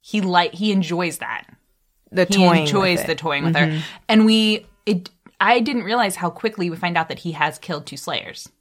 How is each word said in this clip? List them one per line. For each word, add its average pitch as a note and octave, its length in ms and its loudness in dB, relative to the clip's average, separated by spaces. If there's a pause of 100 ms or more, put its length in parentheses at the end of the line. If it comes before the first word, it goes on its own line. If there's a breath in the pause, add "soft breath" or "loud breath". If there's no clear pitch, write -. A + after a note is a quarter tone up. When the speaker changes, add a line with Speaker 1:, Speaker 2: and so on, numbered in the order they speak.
Speaker 1:
He - 200 -4
like, F3+ 340 2
he G#3 180 -2
enjoys F3 460 -2
that. A2 260 -8 (640)
Speaker 2:
The F3+ 140 2
Speaker 1:
He F#3+ 100 -2
Speaker 2:
toying F3 280 6
Speaker 1:
enjoys F3+ 360 2
Speaker 2:
with - 60 -4
it. - 40 -6
Speaker 1:
the D#3+ 60 0
toying D3 300 -4
with E3 100 2
Speaker 2:
Mm-hmm. D#3 240 2
Speaker 1:
her. D#3+ 60 -6 (240 loud breath)
And A3 180 6
we, A3 400 2 (200)
it, F#3 240 -4 (300)
I A#3 200 4
didn't C4 240 -2
realize G#3 320 0
how F3 140 -4
quickly G3 400 -4
we D#3+ 60 -8
find F3 200 -4
out D#3+ 120 -2
that - 100 -8
he E3 140 -8
has D3+ 260 -2
killed D3+ 280 -8
two C#3 100 -14
Slayers. - 520 -10 (120)